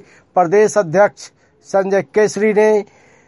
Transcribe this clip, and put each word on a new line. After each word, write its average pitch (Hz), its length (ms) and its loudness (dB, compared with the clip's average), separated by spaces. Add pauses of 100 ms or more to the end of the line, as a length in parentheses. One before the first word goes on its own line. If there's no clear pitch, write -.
(360)
प्रदेश 196 420 0
अध्यक्ष 190 520 -2 (360)
संजय 196 380 -2
केसरी 214 480 -2
ने 214 320 0 (440)